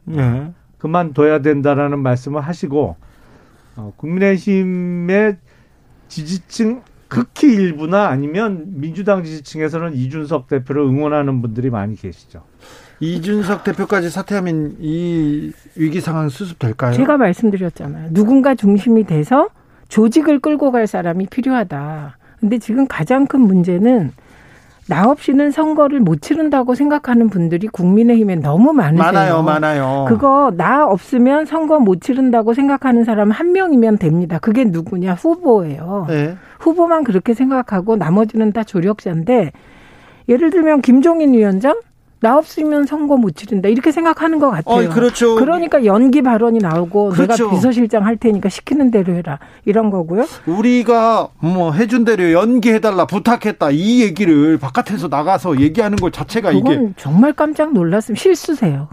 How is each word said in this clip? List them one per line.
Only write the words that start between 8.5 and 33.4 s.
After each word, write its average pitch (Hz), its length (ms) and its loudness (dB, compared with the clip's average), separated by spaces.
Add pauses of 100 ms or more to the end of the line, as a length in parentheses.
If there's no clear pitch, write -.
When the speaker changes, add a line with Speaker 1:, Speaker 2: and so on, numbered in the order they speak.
Speaker 2:
민주당 180 560 -4
지지층에서는 156 680 -8
이준석 143 540 -6
대표를 139 340 -4
응원하는 139 640 -2
분들이 120 260 -6
많이 107 260 -6
계시죠. 82 460 -18 (600)
Speaker 1:
이준석 180 640 -4
대표까지 190 460 -4
사퇴하면 175 680 -6
이 156 720 -4 (240)
위기 160 260 -2
상황 160 260 -4
수습될까요? 131 680 -6
Speaker 3:
제가 269 240 0
말씀드렸잖아요. 175 960 -4
누군가 254 420 2
중심이 214 500 2
돼서 214 440 0 (380)
조직을 285 520 2
끌고 294 320 0
갈 233 140 0
사람이 180 420 -4
필요하다. 156 880 -6 (220)
근데 226 180 0
지금 254 300 -2
가장 262 380 0
큰 269 160 0
문제는 190 680 2 (800)
나 180 180 2
없이는 285 440 2
선거를 294 480 0
못 165 220 2
치른다고 285 520 -2
생각하는 254 560 0
분들이 175 380 -2
국민의힘에 208 720 2
너무 165 360 2
많으세요. 165 320 2
Speaker 1:
많아요, 180 380 2
많아요. 151 680 0
Speaker 3:
그거 269 480 2
나 240 300 2
없으면 254 580 0
선거 311 340 0
못 185 220 2
치른다고 240 540 0
생각하는 269 480 0
사람 214 260 0
한 320 220 0